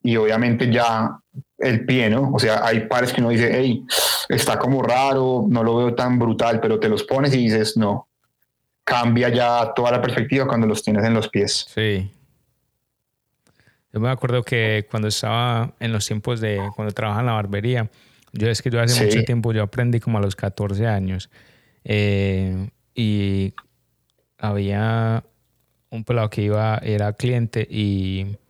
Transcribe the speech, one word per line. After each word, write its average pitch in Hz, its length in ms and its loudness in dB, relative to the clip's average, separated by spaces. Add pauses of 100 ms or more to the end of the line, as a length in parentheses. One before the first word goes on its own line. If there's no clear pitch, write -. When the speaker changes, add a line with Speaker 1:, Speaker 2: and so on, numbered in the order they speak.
Speaker 1:
y 117 120 2
obviamente 113 560 2
ya 113 460 0 (400)
el 117 280 0
pie, 127 240 2
¿no? 135 240 2
O - 60 0
sea, 113 260 2
hay 113 220 2
pares 127 260 0
que 127 80 0
uno 117 80 2
dice, 117 240 2
"Hey, 127 320 0 (440)
está 113 300 0
como 131 220 2
raro, 131 680 2
no 117 140 2
lo 117 140 2
veo 120 180 2
tan 123 240 2
brutal", 113 400 2
pero 110 200 2
te 113 100 2
los 104 140 0
pones 135 300 2
y 131 40 2
dices, 110 400 2
"No". 104 300 0 (760)
Cambia 120 460 2
ya 120 460 2
toda 120 160 2
la 123 100 2
perspectiva 123 460 0
cuando 113 200 2
los 104 160 -2
tienes 107 220 2
en 113 80 2
los 110 160 0
pies. - 440 0
Speaker 2:
Sí. 101 380 -2 (1800)
Yo 110 80 -4
me 117 100 0
acuerdo 123 340 0
que 110 460 0
cuando 107 180 -2
estaba 113 720 -2
en 113 120 -4
los 107 140 -2
tiempos 110 340 -4
de, 104 360 -2
cuando 107 180 -6
trabajaba 107 280 -2
en 127 60 -2
la 117 60 0
barbería, 107 560 -2 (440)
yo 110 160 -2
es 110 120 -2
que 131 80 -4
yo 117 100 0
hace 117 140 2
Speaker 1:
Sí. 117 120 2
Speaker 2:
mucho 110 200 4
tiempo, 120 260 0
yo 107 120 0
aprendí 117 360 0
como 113 200 0
a - 20 2
los 98 140 0
catorce 101 520 -4
años, 95 420 -2 (540)
eh, 98 840 0 (240)
y 98 600 0 (840)
había 110 880 -2 (640)
un 113 140 -10
pelado 113 260 -2
que 107 140 -4
iba, 107 400 0
era 104 300 -2
cliente 117 560 -2
y 98 680 -4 (120)